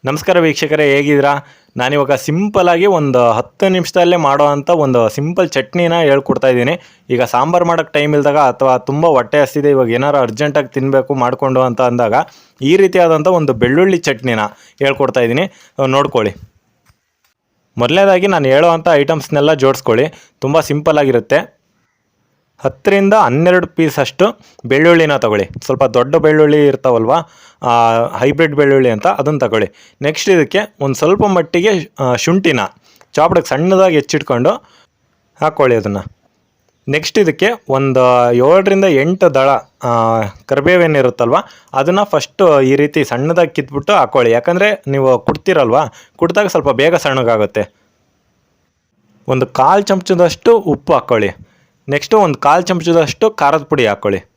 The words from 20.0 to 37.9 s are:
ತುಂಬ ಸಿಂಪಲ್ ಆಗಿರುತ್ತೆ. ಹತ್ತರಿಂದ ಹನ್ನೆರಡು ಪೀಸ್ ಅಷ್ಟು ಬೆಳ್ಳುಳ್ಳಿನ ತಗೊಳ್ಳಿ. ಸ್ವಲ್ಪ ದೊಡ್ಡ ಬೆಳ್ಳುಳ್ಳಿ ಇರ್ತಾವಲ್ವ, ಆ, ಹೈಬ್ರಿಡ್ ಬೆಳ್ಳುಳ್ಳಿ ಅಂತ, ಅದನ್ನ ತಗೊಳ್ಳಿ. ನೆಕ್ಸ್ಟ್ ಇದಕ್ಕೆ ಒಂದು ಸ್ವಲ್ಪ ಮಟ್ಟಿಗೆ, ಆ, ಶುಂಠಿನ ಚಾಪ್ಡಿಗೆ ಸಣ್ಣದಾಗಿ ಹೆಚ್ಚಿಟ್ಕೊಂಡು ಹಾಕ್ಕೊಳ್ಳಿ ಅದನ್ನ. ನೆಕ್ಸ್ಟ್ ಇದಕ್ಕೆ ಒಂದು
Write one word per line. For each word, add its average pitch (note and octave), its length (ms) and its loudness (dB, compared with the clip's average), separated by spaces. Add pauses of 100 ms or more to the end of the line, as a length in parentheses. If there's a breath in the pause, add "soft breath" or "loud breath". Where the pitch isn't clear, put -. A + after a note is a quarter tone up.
ತುಂಬ C#3+ 200 0
ಸಿಂಪಲ್ D3+ 380 -2
ಆಗಿರುತ್ತೆ. C#3 640 -2 (1040)
ಹತ್ತರಿಂದ G3 500 0
ಹನ್ನೆರಡು F3 540 2
ಪೀಸ್ D#3 320 -4
ಅಷ್ಟು F#3 400 -2 (260 soft breath)
ಬೆಳ್ಳುಳ್ಳಿನ D3+ 520 2
ತಗೊಳ್ಳಿ. G#2+ 320 -2 (160)
ಸ್ವಲ್ಪ C3 180 -2
ದೊಡ್ಡ B2+ 320 0
ಬೆಳ್ಳುಳ್ಳಿ D3+ 520 4
ಇರ್ತಾವಲ್ವ, B2 460 0 (540 soft breath)
ಆ, A#2 260 2 (240)
ಹೈಬ್ರಿಡ್ C#3+ 380 -2
ಬೆಳ್ಳುಳ್ಳಿ C#3 340 2
ಅಂತ, G#2+ 180 -2
ಅದನ್ನ D3+ 300 -2
ತಗೊಳ್ಳಿ. A2 300 -2 (340 soft breath)
ನೆಕ್ಸ್ಟ್ D#3 280 -4
ಇದಕ್ಕೆ F3+ 300 2 (220)
ಒಂದು C3+ 140 -2
ಸ್ವಲ್ಪ G3 300 0
ಮಟ್ಟಿಗೆ, F3+ 760 -2
ಆ, B2+ 160 0
ಶುಂಠಿನ E3 440 0 (540 soft breath)
ಚಾಪ್ಡಿಗೆ E3+ 340 0
ಸಣ್ಣದಾಗಿ F3+ 480 2
ಹೆಚ್ಚಿಟ್ಕೊಂಡು C#3 540 -2 (920 soft breath)
ಹಾಕ್ಕೊಳ್ಳಿ C#3+ 340 0
ಅದನ್ನ. G#2 220 -4 (920)
ನೆಕ್ಸ್ಟ್ D#3 300 -2
ಇದಕ್ಕೆ F#3 280 0 (220)
ಒಂದು B2+ 640 2